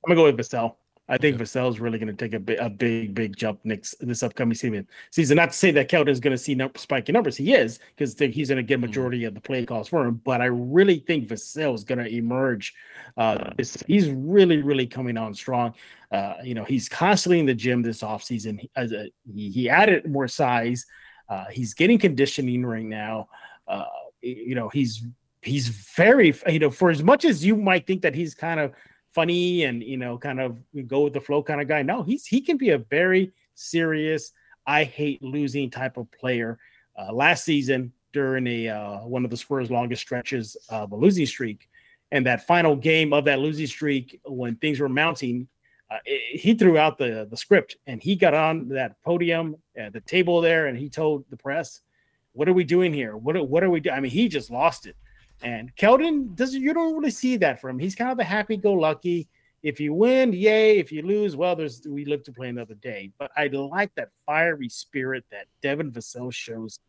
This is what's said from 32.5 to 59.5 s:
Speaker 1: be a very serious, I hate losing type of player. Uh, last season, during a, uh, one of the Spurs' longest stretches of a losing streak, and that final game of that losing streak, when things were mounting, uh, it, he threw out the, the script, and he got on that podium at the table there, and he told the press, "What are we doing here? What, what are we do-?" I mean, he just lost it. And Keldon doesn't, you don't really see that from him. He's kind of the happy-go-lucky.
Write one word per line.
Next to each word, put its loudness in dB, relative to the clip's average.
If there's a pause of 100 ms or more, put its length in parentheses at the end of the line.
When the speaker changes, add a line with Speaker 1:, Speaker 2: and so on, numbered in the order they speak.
Speaker 1:
be 2
a 4
very 2 (220)
serious, -2 (340)
I 2
hate -4
losing -4
type -8
of -10
player. -4 (380)
Uh, -12
last 2
season, 0 (200)
during -2
a, -4
uh, -8
one -4
of -4
the -8
Spurs' -4
longest -2
stretches -8 (120)
of -8
a -10
losing 4
streak, -8 (440)
and 2
that 0
final 6
game 4
of 2
that 4
losing -2
streak, -4
when -6
things -2
were 0
mounting, -2 (460)
uh, -8
it, -6
he 6
threw 6
out 4
the, -4
the -12
script, 2 (100)
and -8
he 0
got 4
on 0
that -4
podium -2 (220)
at -14
the -14
table 2
there, 4
and -4
he -10
told -2
the -16
press, -8 (500)
"What 0
are 4
we 4
doing 2
here? -6
What, -4
what 2
are 2
we 2
do-?" -2
I -4
mean, -4
he 2
just -4
lost -2
it. -18 (460)
And -8
Keldon 4
doesn't, -2
you 2
don't 0
really -2
see -2
that 2
from -10
him. -6
He's -4
kind -2
of -4
the 0
happy-go-lucky. 0 (340)